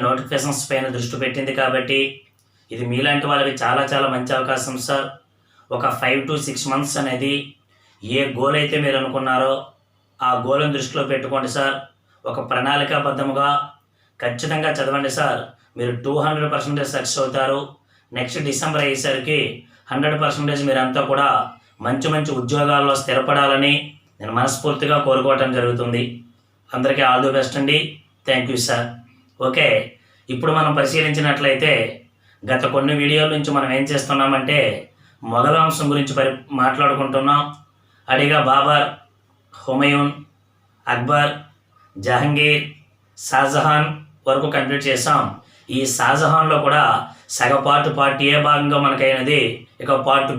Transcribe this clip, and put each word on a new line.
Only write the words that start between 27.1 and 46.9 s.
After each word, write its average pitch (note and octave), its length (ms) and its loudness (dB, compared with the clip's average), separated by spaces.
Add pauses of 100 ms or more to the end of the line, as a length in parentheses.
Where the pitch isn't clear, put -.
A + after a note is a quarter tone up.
the C3+ 120 2
best B2+ 240 0
అండి. D3 180 4 (480)
Thank B2+ 260 0
you A#2+ 140 -2
సార్. A#2+ 180 -2 (640)
ఓకే, D3 200 2 (680)
ఇప్పుడు D#3 240 0
మనం D3 200 2
పరిశీలించినట్లయితే D3 920 2 (800)
గత B2+ 120 0 (120)
కొన్ని C#3 260 2
వీడియోల D3+ 340 4
నుంచి C#3+ 220 -2
మనం C3+ 220 0
ఏం C#3 120 0
చేస్తున్నామంటే C3+ 680 0 (720)
మొఘల్ C#3+ 280 4
వంశం D#3+ 320 2
గురించి C#3 260 0
పరి-, C3+ 200 2 (220)
మాట్లాడుకుంటున్నాం. C3+ 800 2 (720)
అడిగా C#3+ 260 4 (120)
బాబర్, C#3+ 360 4 (760)
హుమయూన్, C#3+ 500 2 (800)
అక్బర్, D3 380 0 (760)
జహంగీర్, D3 560 2 (640)
షాజహాన్ D3 600 2 (400)
వరకు C#3 300 2
కంప్లీట్ C#3 320 -2
చేసాం. B2+ 340 2 (540)
ఈ - 20 0 (160)
షాజహాన్లో D3+ 640 4 (100)
కూడా D3 160 4 (540)